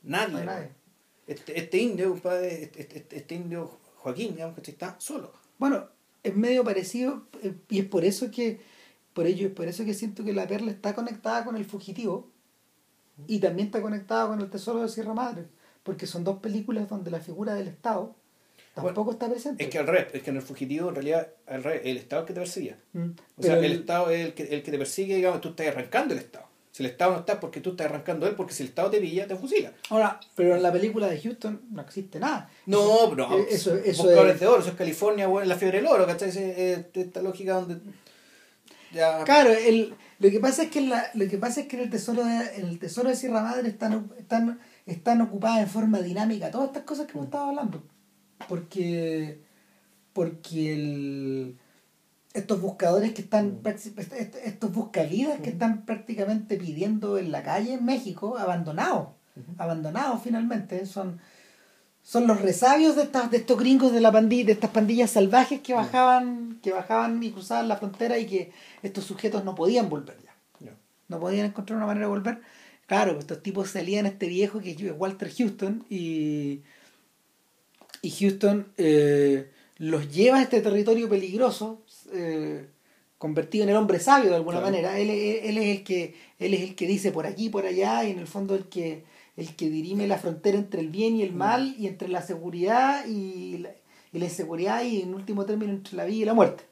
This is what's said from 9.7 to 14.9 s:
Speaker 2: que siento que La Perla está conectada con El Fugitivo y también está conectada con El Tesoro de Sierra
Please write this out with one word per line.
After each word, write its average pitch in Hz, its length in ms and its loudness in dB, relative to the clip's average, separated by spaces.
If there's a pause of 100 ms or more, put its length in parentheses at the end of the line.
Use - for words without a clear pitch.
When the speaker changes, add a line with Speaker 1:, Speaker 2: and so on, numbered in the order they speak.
Speaker 2:
que 208 80 -2
siento 208 320 -8
que 208 80 -4
La 190 140 -4
Perla 208 240 -4
está 202 220 -6
conectada 233 520 -6
con 226 100 -8
El 220 80 -6
Fugitivo 202 640 -8 (1000)
y 214 120 -2
también 180 280 0
está 214 140 -4
conectada 214 460 -2
con 214 140 -4
El 196 80 -8
Tesoro 226 320 -6
de 226 80 -4
Sierra 220 240 -8